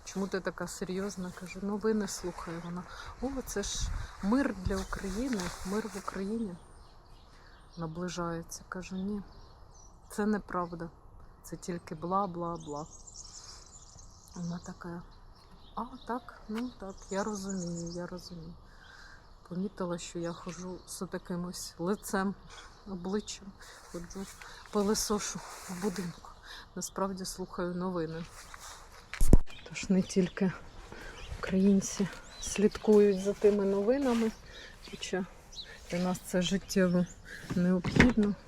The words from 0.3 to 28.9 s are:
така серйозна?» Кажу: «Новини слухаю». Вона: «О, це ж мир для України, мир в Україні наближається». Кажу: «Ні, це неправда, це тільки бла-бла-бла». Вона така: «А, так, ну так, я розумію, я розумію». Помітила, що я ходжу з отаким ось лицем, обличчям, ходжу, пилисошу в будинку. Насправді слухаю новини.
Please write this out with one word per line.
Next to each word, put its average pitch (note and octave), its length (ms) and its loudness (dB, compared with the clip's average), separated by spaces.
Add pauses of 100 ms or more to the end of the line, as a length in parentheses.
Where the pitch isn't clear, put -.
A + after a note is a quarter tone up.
така F3 280 -4
серйозна?» F#3 720 -4
Кажу: F3+ 220 -10
«Новини G#3 460 2
слухаю». E3+ 580 -6
Вона: F3 180 -6 (380)
«О, B3 60 -2 (180)
це - 180 -2
ж - 240 -2 (360)
мир A#3+ 320 4 (100)
для F#3+ 100 2
України, G3 680 -2 (300)
мир G#3+ 120 0 (100)
в G#3 40 -6
Україні G3 540 -4 (1300)
наближається». E3+ 920 -4
Кажу: F#3 260 -8
«Ні, G3+ 260 -2 (880)
це G#3 160 0
неправда, F3 640 -2 (540)
це - 120 -10
тільки F3 400 -8
бла-бла-бла». E3+ 920 -2 (1500)
Вона F3 300 -4
така: F3 360 -10 (720)
«А, G#3 60 -4 (260)
так, - 420 -6
ну A#3 200 -2 (100)
так, F#3+ 160 -8 (140)
я G3 140 0
розумію, F#3 680 -2
я F3 160 -4
розумію». F3 460 -10 (960)
Помітила, F3 480 -2
що - 220 -8
я E3+ 140 -2
ходжу F3+ 440 -8 (100)
з - 140 -8
отаким F3+ 440 -4
ось - 340 -8
лицем, F#3+ 560 0 (560)
обличчям, F#3+ 560 -4 (440)
ходжу, F3 340 -10 (460)
пилисошу G#3 680 2
в - 420 -10
будинку. F3+ 480 -4 (460)
Насправді F#3+ 500 -4
слухаю F3+ 500 -4
новини. E3+ 480 -2 (1500)